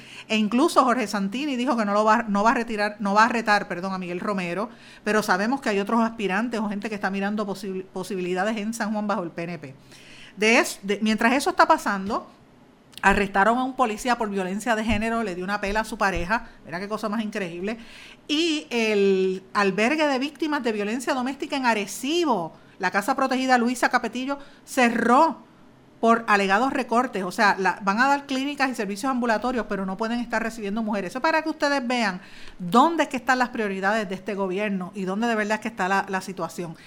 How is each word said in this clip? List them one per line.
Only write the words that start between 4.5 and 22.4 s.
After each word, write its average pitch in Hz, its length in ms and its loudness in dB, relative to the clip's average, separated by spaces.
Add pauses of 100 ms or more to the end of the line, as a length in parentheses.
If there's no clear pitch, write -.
Pero 214 200 2
sabemos 214 380 0
que - 80 -2
hay 202 100 0
otros 214 240 0
aspirantes 226 560 -2
o 208 100 -2
gente 208 200 -6
que 214 60 -6
está 196 140 -2
mirando 202 340 -2
posibil-, 190 420 -6
posibilidades 185 720 -4
en 220 180 -4
San 220 180 -4
Juan 208 140 -4
bajo 202 160 -2
el 165 80 -8
P 170 140 -8
N 175 120 -8
P. 143 180 -14 (640)
De 220 220 4
es-, - 240 -2
de, 196 180 -2
mientras 220 320 4
eso 285 160 2
está 330 180 6
pasando, 220 640 0 (720)
arrestaron 196 560 4
a 254 60 -2
un 262 100 -4
policía 240 460 0
por 220 100 -2
violencia 196 460 -2
de 214 80 -2
género, 226 400 0
le 190 100 -4
dio 180 100 -6
una 202 160 -4
pela 202 200 -2
a 220 40 0
su 220 140 -8
pareja, 190 480 0 (180)
mira 160 160 -8
qué 202 80 -8
cosa 214 220 -4
más 220 140 -4
increíble, 196 560 -6 (480)
y 302 420 0
el 196 720 2 (140)
albergue 214 520 2
de 269 120 0
víctimas 294 420 -2
de 233 120 0
violencia 220 420 -2
doméstica 269 420 -4
en 262 80 -2
Arecibo, 226 880 0 (240)